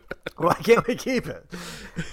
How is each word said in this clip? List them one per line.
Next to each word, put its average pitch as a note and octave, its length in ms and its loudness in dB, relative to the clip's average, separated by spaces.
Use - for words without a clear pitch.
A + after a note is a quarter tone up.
Why E3 180 4
can't G#3 320 6
we B3 80 2
keep B3 320 -2
it? G#2 180 -10